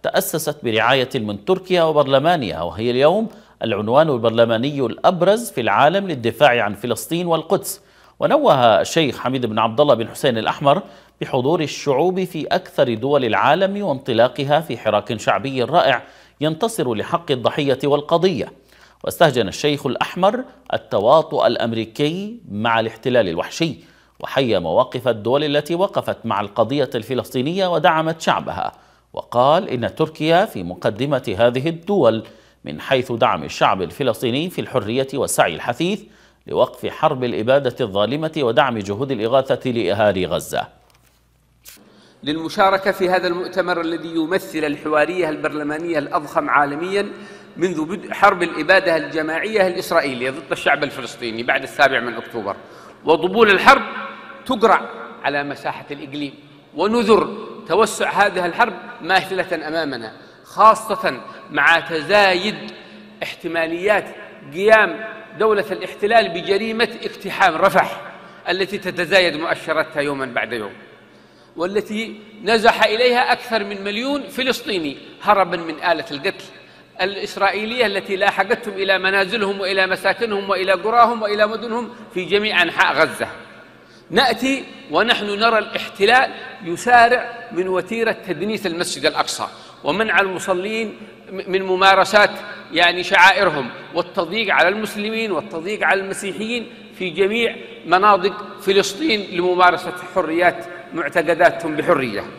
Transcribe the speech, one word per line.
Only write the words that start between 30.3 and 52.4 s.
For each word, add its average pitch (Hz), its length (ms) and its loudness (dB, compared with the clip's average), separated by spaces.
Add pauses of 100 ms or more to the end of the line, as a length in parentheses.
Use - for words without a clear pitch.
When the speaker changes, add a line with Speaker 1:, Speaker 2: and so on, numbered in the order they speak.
Speaker 1:
في 117 180 -8
مقدمة 113 760 -4
هذه 123 300 2
الدول 156 580 0 (380)
من - 160 -12
حيث 127 320 0
دعم 110 320 0
الشعب 101 380 0
الفلسطيني 127 680 -4
في 147 100 -8
الحرية 123 540 -2
والسعي 104 400 0
الحثيث 170 480 -4 (440)
لوقف - 400 -2
حرب 139 380 -2
الإبادة 120 560 0
الظالمة 120 560 -2
ودعم 127 420 2
جهود 101 320 -4
الإغاثة 127 600 0
لأهالي 101 560 2
غزة. 76 420 -4 (1500)
Speaker 2:
للمشاركة 190 720 0
في 185 160 0
هذا 180 180 2
المؤتمر 175 540 -2
الذي 165 280 -4
يمثل 165 500 -2
الحوارية 156 680 0
البرلمانية 151 720 -4
الأضخم 147 520 -4
عالميًا 160 580 0 (480)
منذ 156 280 -2
بدء 180 280 -8
حرب 196 300 4
الإبادة 170 540 2
الجماعية 160 720 -2
الإسرائيلية 143 640 -2
ضد 165 220 -8
الشعب 147 320 0
الفلسطيني 117 580 -8
بعد 139 200 0
السابع 131 380 4
من 120 140 -6
أكتوبر، 104 420 -8 (480)